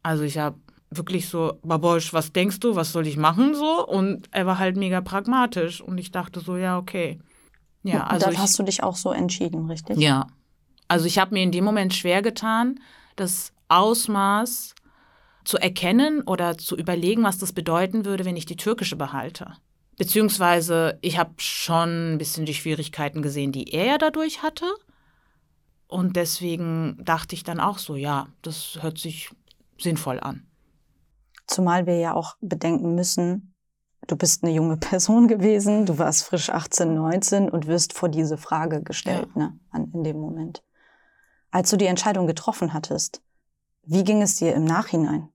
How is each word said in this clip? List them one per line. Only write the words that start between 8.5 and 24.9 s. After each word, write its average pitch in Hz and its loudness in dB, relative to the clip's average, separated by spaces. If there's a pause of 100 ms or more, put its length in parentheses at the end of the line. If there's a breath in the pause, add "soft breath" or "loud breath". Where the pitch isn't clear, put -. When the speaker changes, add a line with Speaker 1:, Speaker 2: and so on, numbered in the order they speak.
Speaker 2:
du 202 0
dich 196 -2
auch 185 -2
so 185 -4
entschieden, 170 -2
richtig? 160 -4
Speaker 1:
Ja. 139 4 (600)
Also 170 4
ich 175 2
hab 185 4
mir 190 2
in 180 4
dem 180 2
Moment 202 2
schwer 185 2
getan, 226 0 (360 loud breath)
das - -4 (140)
Ausmaß 208 2 (720 soft breath)
zu - 0
erkennen 226 2
oder 175 -2
zu - -8
überlegen, 180 0
was 190 2
das 185 -6
bedeuten 185 0
würde, 196 -2
wenn 180 -2
ich 160 -8
die 170 -10
türkische 214 -2
behalte. 139 -8 (440)
Beziehungsweise 175 2
ich 175 -2
hab 165 -2
schon 165 0
ein 156 0
bisschen 151 -4
die 151 -4
Schwierigkeiten 151 -4
gesehen, 139 -2
die 135 -6
er 175 0
ja 285 2
dadurch 311 -2
hatte. 311 -6 (1200)